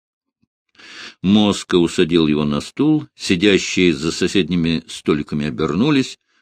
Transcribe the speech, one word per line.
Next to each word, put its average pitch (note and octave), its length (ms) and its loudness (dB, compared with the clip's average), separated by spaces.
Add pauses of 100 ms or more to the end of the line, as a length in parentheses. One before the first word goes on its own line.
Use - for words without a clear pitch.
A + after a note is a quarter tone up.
(1200)
Моска G2+ 560 2
усадил E2 520 2
его D2+ 160 0
на D2 160 -2
стул, D3+ 540 -2
сидящие F#2 800 2
за D2+ 180 -2
соседними E2 800 -2
столиками D2 580 -4
обернулись. F2+ 720 -2 (240)